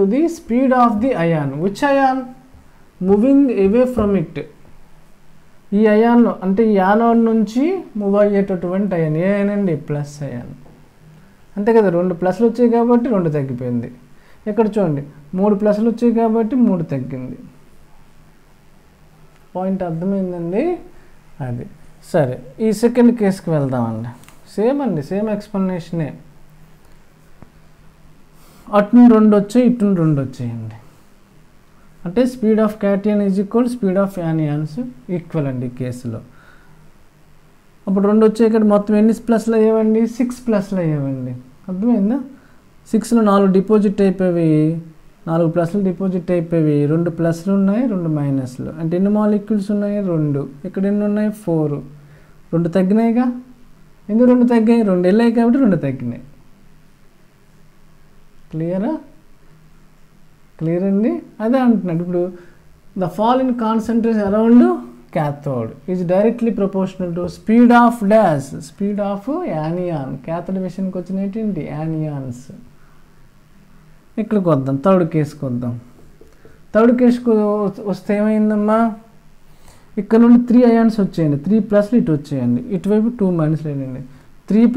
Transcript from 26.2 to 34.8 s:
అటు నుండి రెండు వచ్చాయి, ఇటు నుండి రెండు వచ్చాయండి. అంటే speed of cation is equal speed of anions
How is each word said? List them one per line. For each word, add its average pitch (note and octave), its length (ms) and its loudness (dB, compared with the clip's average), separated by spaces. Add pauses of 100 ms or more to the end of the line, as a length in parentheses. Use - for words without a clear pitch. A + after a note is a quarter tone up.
అటు G3+ 180 0
నుండి A#3+ 220 10
రెండు G#3+ 220 6
వచ్చాయి, B3 280 2
ఇటు G3+ 160 0
నుండి G3 200 2
రెండు D3 220 0
వచ్చాయండి. A#2 500 -10 (1300)
అంటే G3 160 -2 (120)
speed G#3+ 320 2
of G#3+ 80 -2 (100)
cation G3+ 420 0
is F#3+ 160 0
equal A3+ 320 0
speed F#3+ 300 -2
of G3 80 -4 (180)
anions D3+ 440 -2 (420)